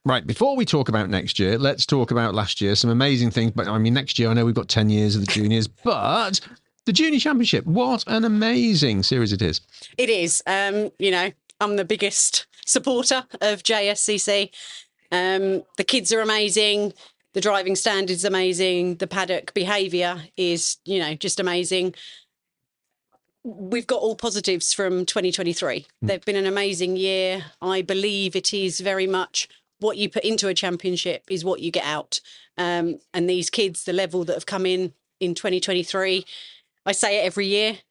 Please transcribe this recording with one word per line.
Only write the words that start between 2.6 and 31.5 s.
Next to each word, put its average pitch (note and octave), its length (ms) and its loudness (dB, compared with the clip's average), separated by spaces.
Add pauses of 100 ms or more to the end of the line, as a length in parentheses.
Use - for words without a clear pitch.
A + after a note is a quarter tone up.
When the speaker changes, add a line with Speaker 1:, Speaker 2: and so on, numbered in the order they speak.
Speaker 1:
year. G2+ 140 2
Some A#2 160 2
amazing A#2+ 400 4
things, A2+ 220 2
but, A2 140 -2
I G#2+ 120 0
mean, A2+ 160 4
next C3+ 240 -2
year, A#2 100 4
I A2+ 60 4
know A#2 100 4
we've A#2 100 2
got G#2+ 140 -2
ten G#2+ 220 4
years G#2+ 260 4
of G2 80 0
the - 80 -2
juniors, G#2+ 360 2
<laughs> - 160 -16
but F#3+ 540 0 (460)
the A3+ 80 2
Junior D4+ 260 4
Championship, A#3+ 460 2
what A#3 420 2
an A3 200 2
amazing G#3+ 760 2
series A#2 280 2
it G2 80 0
is. E2 220 0 (340)
Speaker 2:
It B3 140 2
is. E3+ 360 0
Um, G3 520 0
you G3 120 2
know, F3+ 200 2 (300)
I'm G#3 160 0
the G3 80 0
biggest - 640 0 (200)
supporter B3+ 580 2 (160)
of G#3 220 0
J G#3+ 260 2
S G3+ 120 0
C G#3+ 180 0
C. G3+ 320 0 (640)
Um, F#3+ 500 2 (140)
the G3 80 -2
kids G#3 280 0
are A3+ 80 4
amazing. G#3 720 2 (420)
The G3 60 -2
driving F#3+ 360 0
standards G3 480 0
amazing. F#3 720 0
The F#3 100 -4
paddock F#3 480 -4
behaviour F3+ 680 -2 (140)
is, E3+ 480 -2
you F#3+ 140 -2
know, D#3 160 -2
just F3+ 240 -4
amazing. F3+ 560 -2 (1500)
We've A3 420 -8
got A#3 140 -2
all A3 160 -2
positives G3 560 -2
from F#3 340 -2
twenty F#3 240 -2
twenty-three. E3+ 560 -4 (160)
Speaker 1:
Mm. - 60 0
Speaker 2:
They've F#3+ 160 -4
been G#3 100 -2
an G3 120 0
amazing F#3+ 500 -2
year. F#3 480 -2 (160)
I F#3 220 -2
believe G3 520 -2
it F3+ 180 -2
is F#3+ 280 -4
very F#3+ 260 -2
much F#3 420 -2 (300)
what G#3 180 -2
you G3+ 120 -2
put - 160 -4
into G#3 240 0
a F#3 60 -2
championship F3 760 -4
is F3 140 -4
what F3+ 160 -2